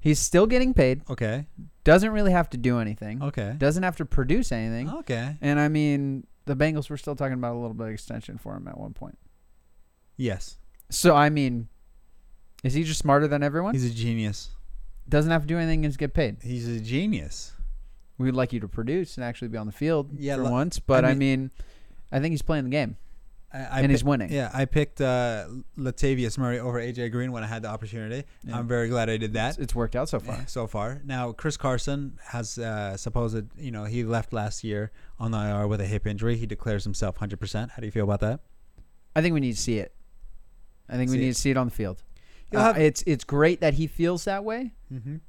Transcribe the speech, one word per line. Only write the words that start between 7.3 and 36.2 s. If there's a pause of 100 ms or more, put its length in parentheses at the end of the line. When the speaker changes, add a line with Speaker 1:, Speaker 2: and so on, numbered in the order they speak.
Speaker 1:
about
a
little
bit
of
extension
for
him
at
one
point. (1000)
Speaker 2:
Yes. (320)
Speaker 1:
So,
I
mean, (960)
is
he
just
smarter
than
everyone?
Speaker 2:
He's
a
genius. (580)
Speaker 1:
Doesn't
have
to
do
anything
and
just
get
paid.
Speaker 2:
He's
a
genius. (680)
Speaker 1:
We
would
like
you
to
produce
and
actually
be
on
the
field
Speaker 2:
Yeah,
Speaker 1:
for
Speaker 2:
li-,
Speaker 1:
once,
but,
Speaker 2:
I
Speaker 1:
I
Speaker 2:
mean
Speaker 1:
mean, (600)
I
think
he's
playing
the
game. (560)
Speaker 2:
I,
I
Speaker 1:
And
he's
Speaker 2:
pick-,
Speaker 1:
winning.
Speaker 2:
yeah,
I
picked,
uh, (300)
Latavius
Murray
over
A
J
Green
when
I
had
the
opportunity. (200)
Speaker 1:
Yeah.
Speaker 2:
I'm
very
glad
I
did
that.
Speaker 1:
It's,
it's
worked
out
so
far.
Speaker 2:
So
far.
Now,
Chris
Carson (100)
has,
uh,
supposed, (120)
you
know,
he
left
last
year (260)
on
the
I
R
with
a
hip
injury.